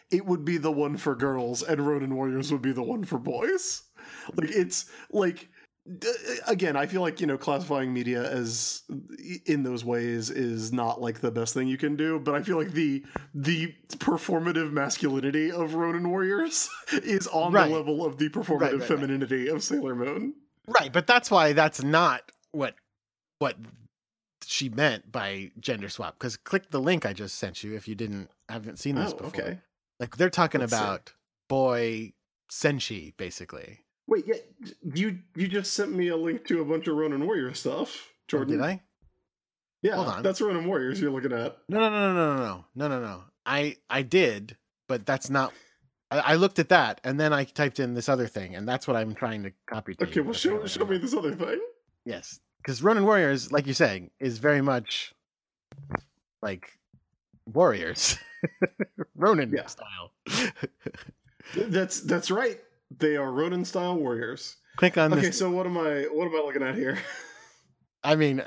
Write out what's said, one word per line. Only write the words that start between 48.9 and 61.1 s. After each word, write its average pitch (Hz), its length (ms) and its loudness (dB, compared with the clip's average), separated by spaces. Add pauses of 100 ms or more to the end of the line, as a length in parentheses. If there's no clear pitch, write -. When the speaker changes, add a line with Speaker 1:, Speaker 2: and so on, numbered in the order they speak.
Speaker 2:
I'm 110 180 -2
trying 110 300 -6
to 98 80 -8 (160)
copy 104 280 -8
to - 100 -4
Speaker 1:
Okay, - 100 -6
Speaker 2:
you, 151 80 2
Speaker 1:
well, 214 80 -4
Speaker 2:
but 220 80 -4
Speaker 1:
show, 330 120 0
Speaker 2:
apparently 427 180 -2
Speaker 1:
show - 140 -4
Speaker 2:
I'm 392 60 0
Speaker 1:
me 190 60 0
Speaker 2:
not. 180 60 -2
Speaker 1:
this 240 120 -2
other 175 220 -2
thing. 180 240 -4 (460)
Speaker 2:
Yes. - 340 -10 (240)
'cause 127 180 -6
Ronin 202 240 6
Warriors, 160 460 4
like 147 140 2
you're 135 100 -2
saying, 98 440 2
is 123 200 -2
very 143 220 4
much, 131 520 -2 (1300)
like, 98 380 -10 (680)
warriors. 110 720 2 (500)
<laughs> - 480 -8
Ronin 151 360 4
Speaker 1:
Yeah. - 160 -2
Speaker 2:
style. 92 520 -16
<laughs> - 60 -20 (1300)